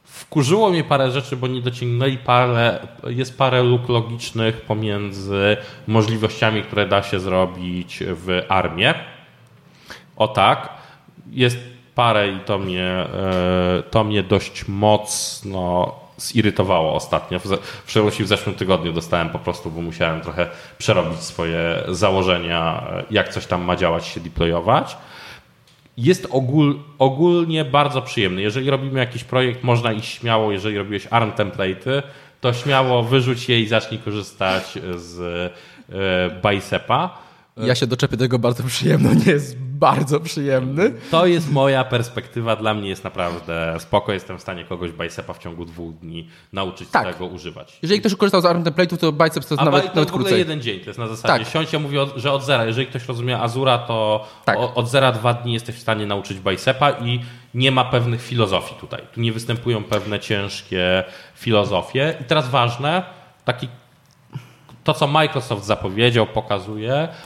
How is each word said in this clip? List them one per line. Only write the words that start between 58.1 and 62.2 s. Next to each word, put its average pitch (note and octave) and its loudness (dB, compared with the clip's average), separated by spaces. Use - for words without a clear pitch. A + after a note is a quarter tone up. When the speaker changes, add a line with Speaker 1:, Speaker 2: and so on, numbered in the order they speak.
Speaker 1:
filozofii G2+ 0
tutaj. - -12
Tu A2+ -6
nie A2+ 0
występują A#2 -2
pewne G#2 -2
ciężkie F#2+ 0
filozofie. G#2+ 2